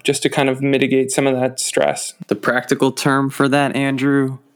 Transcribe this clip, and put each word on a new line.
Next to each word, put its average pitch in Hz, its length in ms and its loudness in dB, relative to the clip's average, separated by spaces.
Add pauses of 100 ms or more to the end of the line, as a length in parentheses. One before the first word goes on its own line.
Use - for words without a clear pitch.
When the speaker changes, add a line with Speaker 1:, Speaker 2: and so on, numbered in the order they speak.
Speaker 1:
just 143 180 -2
to 143 80 0
kind 135 180 0
of 131 140 -2
mitigate 131 480 2
some 139 160 0
of 131 80 2
that 127 240 -2
stress. - 560 -2 (140)
Speaker 2:
The 107 80 0
practical 127 560 0
term 139 360 0
for 139 200 0
that, 139 280 0
Andrew, 135 640 0 (180)